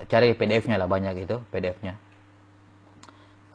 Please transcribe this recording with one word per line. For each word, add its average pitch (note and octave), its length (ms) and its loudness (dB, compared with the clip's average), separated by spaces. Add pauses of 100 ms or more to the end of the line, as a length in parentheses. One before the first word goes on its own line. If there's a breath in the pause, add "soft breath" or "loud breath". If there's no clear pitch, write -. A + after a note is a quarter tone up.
(120)
cari A#2 240 6
P - 80 -16
D G#2 160 2
F-nya A2 160 0
lah, F#2 140 0
banyak F#2+ 340 -2
itu G#2+ 240 -6
P - 80 -10
D F#2 160 -4
F-nya. F#2 220 -10 (1600 loud breath)